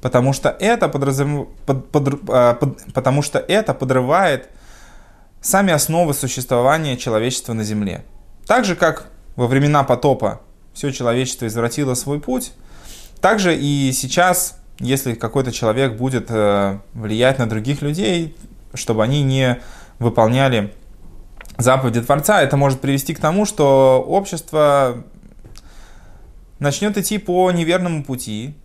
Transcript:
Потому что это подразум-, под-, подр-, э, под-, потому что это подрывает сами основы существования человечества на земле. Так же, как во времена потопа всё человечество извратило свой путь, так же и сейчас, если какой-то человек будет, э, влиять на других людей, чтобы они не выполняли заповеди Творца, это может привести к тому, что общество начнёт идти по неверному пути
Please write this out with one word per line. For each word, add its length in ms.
Потому 320
что 180
это 380
подразум-, 600
под-, 240
подр-, 380
э, 260
под-, 380
потому 300
что 160
это 360
подрывает 760
сами 320
основы 420
существования 840
человечества 580
на 100
земле. 400
Так 180
же, 120
как 320
во 100
времена 360
потопа 580
всё 160
человечество 560
извратило 480
свой 260
путь, 320
так 180
же 180
и 360
сейчас, 680
если 360
какой-то 380
человек 440
будет, 340
э, 480
влиять 440
на 100
других 340
людей, 540
чтобы 280
они 200
не 380
выполняли 720
заповеди 420
Творца, 420
это 140
может 240
привести 340
к 60
тому, 240
что 600
общество 1000
начнёт 380
идти 220
по 320
неверному 540
пути 500